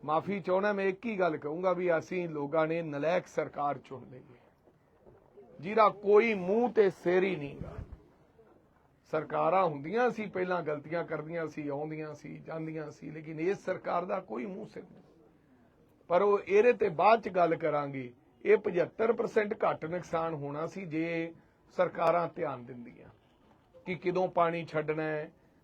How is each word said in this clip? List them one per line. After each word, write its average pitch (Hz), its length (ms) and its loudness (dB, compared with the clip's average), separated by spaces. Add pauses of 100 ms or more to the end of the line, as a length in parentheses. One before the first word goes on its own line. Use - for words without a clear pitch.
ਮਾਫੀ 160 340 0
ਚਾਹੁੰਦਾ, 190 340 2
ਮੈਂ 196 120 0
ਇੱਕ 190 200 -2
ਹੀ 214 140 -4
ਗੱਲ 170 180 2
ਕਹੂੰਗਾ 175 360 0
ਵੀ 175 240 2
ਅਸੀਂ 175 320 -4
ਲੋਕਾਂ 156 380 0
ਨੇ 165 140 -2
ਨਲਾਇਕ 156 460 -2
ਸਰਕਾਰ 143 500 -4
ਚੁਣ 123 320 -16
ਲਈ 127 100 -18
ਹੈ, 123 200 -20 (1200)
ਜਿਹਦਾ 202 300 6
ਕੋਈ 208 440 6
ਮੂੰਹ 202 380 0
ਤੇ 202 180 6
ਸਿਰ 180 340 2
ਹੀ 190 120 0
ਨਹੀਂ 143 280 -10
ਗਾ। - 100 -12 (1400)
ਸਰਕਾਰਾਂ 156 520 0
ਹੁੰਦੀਆਂ 170 440 0
ਸੀ 214 160 -6
ਪਹਿਲਾਂ, 180 380 -2
ਗਲਤੀਆਂ 151 400 -6
ਕਰਦੀਆਂ 156 440 -6
ਸੀ, 147 200 -8
ਆਉਂਦੀਆਂ 151 460 -6
ਸੀ, 156 240 -16
ਜਾਂਦੀਆਂ 156 540 -8
ਸੀ, - 200 -14
ਲੇਕਿਨ 156 280 -12
ਇਸ 185 260 -2
ਸਰਕਾਰ 175 400 -2
ਦਾ 196 140 -2
ਕੋਈ 226 260 -8
ਮੂੰਹ 208 220 -10
ਸਿਰ - 160 -16
ਨਹੀਂ। - 200 -20 (1040)
ਪਰ 175 140 4
ਉਹ 202 180 4
ਇਹਦੇ 214 340 6
ਤੇ 202 160 0
ਬਾਅਦ 196 320 6
ਚ 226 80 -6
ਗੱਲ 170 260 4
ਕਰਾਂਗੇ। 143 580 -4 (320)
ਇਹ 208 120 6
ਪਝੱਤਰ 208 560 0
ਪਰਸੈਂਟ 214 400 0 (100)
ਘੱਟ 156 220 0
ਨੁਕਸਾਨ 165 480 -4
ਹੋਣਾ 143 340 -6
ਸੀ 190 180 -10
ਜੇ 165 480 -4 (440)
ਸਰਕਾਰਾਂ 170 580 2
ਧਿਆਨ 135 300 -6
ਦਿੰਦੀਆਂ 123 440 -18 (760)
ਕਿ 180 100 -4
ਕਦੋਂ 185 320 0
ਪਾਣੀ 170 380 0
ਛੱਡਣਾ 156 380 -2
ਹੈ, 156 280 -4 (320)